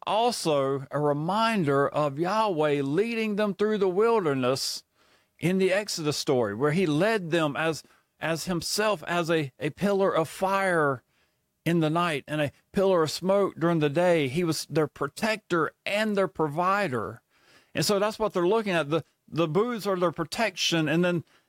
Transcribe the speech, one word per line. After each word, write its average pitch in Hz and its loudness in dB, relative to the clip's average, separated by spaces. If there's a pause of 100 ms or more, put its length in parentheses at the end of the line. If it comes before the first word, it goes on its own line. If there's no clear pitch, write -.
also 147 0
a 143 -2
reminder 151 2
of 143 -2
Yahweh 170 0
leading 214 -2
them 208 0
through 214 0
the 190 2
wilderness 175 0 (560)
in 185 0
the 190 2
Exodus 175 -2
story, 120 0
where 143 0
he 190 2
led 175 0
them 151 0
as, 156 -2 (380)
as 156 -4
himself, 185 -2
as 170 -2
a, 156 0
a 147 -4
pillar 196 0
of 160 0
fire 180 0 (600)
in 170 2
the 156 2
night 160 -2
and 151 -2
a 143 -2 (200)
pillar 190 4
of 147 -2
smoke 190 0
during 170 2
the 151 2
day. 165 2
He 160 -2
was 160 -2
their 151 0
protector 175 -4 (160)
and 208 0
their 196 2
provider. 156 -2 (520)
And 165 -2
so 208 2
that's 208 -2
what 214 -2
they're 175 0
looking 208 2
at. 156 0
The, 156 0 (240)
the 160 0
booths 202 0
are 196 0
their 175 0
protection, 170 -2
and 160 2
then 175 0 (240)